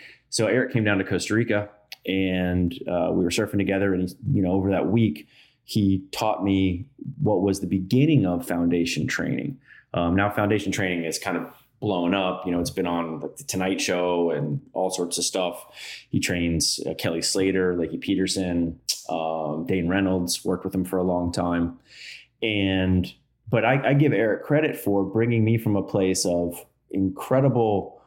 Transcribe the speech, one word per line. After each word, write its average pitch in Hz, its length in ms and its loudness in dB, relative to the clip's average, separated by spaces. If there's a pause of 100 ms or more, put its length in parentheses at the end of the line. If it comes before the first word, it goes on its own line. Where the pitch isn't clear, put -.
(300)
so 110 160 0
Eric 117 260 2
came 117 100 2
down 104 160 2
to 95 60 0
Costa 95 300 -2
Rica, 107 340 0 (380)
and, 90 680 0 (140)
uh, 87 240 0
we 90 100 0
were 87 80 0
surfing 104 280 -2
together. 98 360 0
And 92 140 -2
he, - 80 -12 (160)
you 101 100 2
know, 90 100 2
over 95 180 2
that 92 180 0
week, 110 400 0 (360)
he 98 460 2
taught 107 320 0
me 95 440 2 (340)
what 98 220 2
was 98 180 2
the 95 60 -4
beginning 110 600 4
of 87 200 -2
foundation 87 600 0
training. - 520 -4 (360)
Um, 87 220 2
now 101 140 2
foundation 104 420 0
training 90 320 -2
is 80 140 -4
kind 90 180 -4
of 82 100 -6 (320)
blown 92 360 0
up. 92 320 -2
You 92 60 0
know, 87 80 0
it's 87 100 -2
been 92 160 -2
on, 82 340 -4
like, 73 160 -10
the - 80 -16
Tonight 92 360 -2
Show 87 500 0
and 73 300 -4 (120)
all 92 180 -2
sorts 87 280 -4
of 85 60 -2
stuff. 90 400 -4 (460)
He - 80 -2
trains, 85 680 0
uh, 82 80 -4
Kelly 82 280 -2
Slater, 95 520 2
Lakey 85 260 -4
Peterson, 92 800 -2 (300)
um, 80 580 -4
Dane 87 220 0
Reynolds, 92 560 0
worked 90 200 -2
with 92 80 -6
him 92 120 -2
for 92 120 -4
a 90 60 0
long 87 300 0
time. 87 440 -2 (640)
And, 95 720 2 (380)
but 117 140 2
I, 131 260 2
I 143 40 4
give 143 180 4
Eric 107 320 2
credit 151 320 2
for 98 260 0
bringing 113 420 2
me 113 140 4
from 107 160 0
a 98 80 2
place 95 420 0
of 87 400 -2 (280)
incredible 110 1160 0